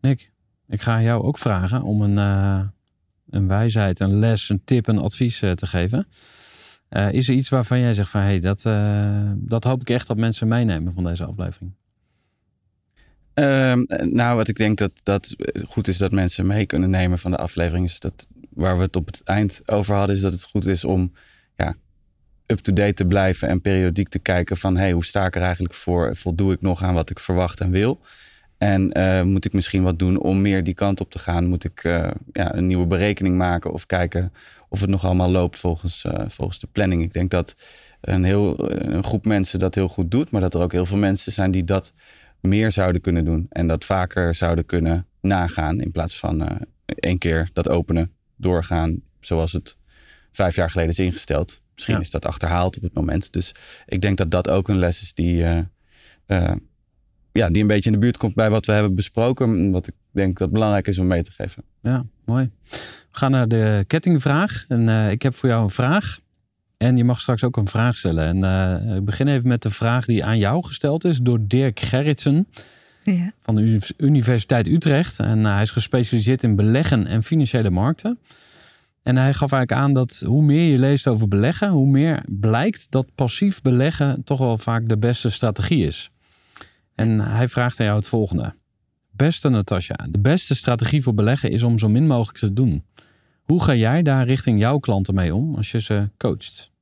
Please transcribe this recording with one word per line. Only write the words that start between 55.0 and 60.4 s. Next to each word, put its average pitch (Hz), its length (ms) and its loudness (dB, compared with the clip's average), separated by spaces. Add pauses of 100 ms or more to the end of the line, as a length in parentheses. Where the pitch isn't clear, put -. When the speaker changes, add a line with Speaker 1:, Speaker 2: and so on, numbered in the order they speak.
Speaker 2:
is 98 120 -14
die, 85 300 0
eh, 85 140 2 (680)
eh, 87 300 0 (760)
ja, 104 180 2
die 95 120 2
een 104 60 2
beetje 107 220 2
in 104 60 2
de 101 60 2
buurt 120 160 2
komt 98 180 -2
bij 110 140 2
wat 107 160 0
we 110 60 0
hebben 104 240 2
besproken. 113 760 0
Wat 92 160 -2
ik - 60 -14 (180)
denk 95 260 0
dat 92 140 0